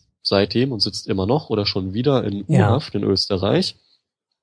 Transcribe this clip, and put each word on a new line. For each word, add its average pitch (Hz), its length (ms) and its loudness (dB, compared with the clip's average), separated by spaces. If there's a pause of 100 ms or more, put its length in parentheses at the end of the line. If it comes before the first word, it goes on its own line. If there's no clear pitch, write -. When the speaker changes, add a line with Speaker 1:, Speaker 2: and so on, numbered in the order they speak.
(220)
Speaker 1:
seitdem 113 500 0
und 104 80 -6
sitzt - 280 -6
immer 98 180 0
noch 143 240 0
oder 104 160 0
schon 95 260 -4
wieder 123 320 0
in 101 240 -6
Speaker 2:
Ja. 120 220 6
Speaker 1:
U-Haft 131 240 -2
in 101 100 -4
Österreich. 101 720 0 (680)